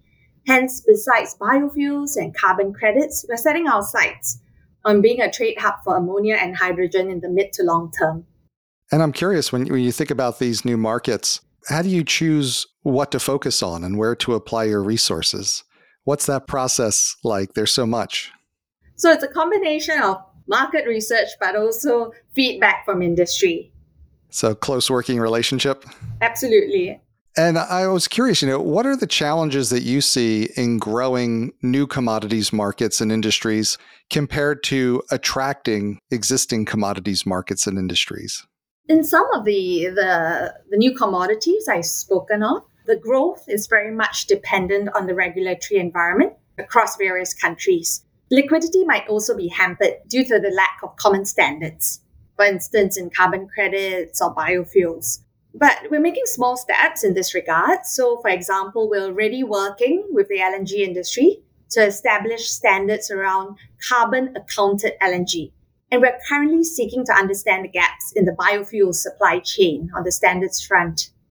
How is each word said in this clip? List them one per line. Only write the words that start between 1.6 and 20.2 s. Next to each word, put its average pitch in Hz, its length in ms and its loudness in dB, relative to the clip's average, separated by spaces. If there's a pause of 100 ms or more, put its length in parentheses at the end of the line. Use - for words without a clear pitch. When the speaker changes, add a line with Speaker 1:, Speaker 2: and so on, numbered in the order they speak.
Speaker 1:
and 165 200 -4
carbon 196 380 2
credits, 233 540 0
we're 233 100 -4
setting 311 300 0
our 208 160 2
sights - 560 -2 (460)
on 208 160 6
being 240 200 4
a 208 80 2
trade - 300 -2
hub 208 240 0
for 156 140 0
ammonia 202 380 0
and 180 200 -2
hydrogen 180 560 0
in 180 80 -6
the 180 100 -8
mid 196 240 0
to 196 100 -2
long 170 280 0
term. 160 340 -2 (640)
Speaker 2:
And 156 120 4
I'm 151 80 2
curious, 170 400 0
when, 127 160 -2
when 131 140 0
you 123 100 2
think 143 180 -2
about 127 300 -2
these 120 240 0
new 120 140 0
markets, 110 640 -2 (260)
how 151 140 0
do 185 80 0
you 180 160 2
choose 147 600 0 (180)
what 139 280 0
to 135 80 -2
focus 139 420 -2
on 85 220 -6
and 95 140 -4
where 113 180 0
to 117 200 -2
apply 113 280 -2
your 107 180 2
resources? 98 840 -2 (400)
What's 143 220 0
that 139 200 -2
process 127 800 0
like? 98 300 -2
There's 107 180 0
so 123 120 2
much. 110 460 -4 (640)
Speaker 1:
So 339 160 4
it's 302 120 4
a 277 40 -4
combination 320 720 -2
of 196 160 0 (300)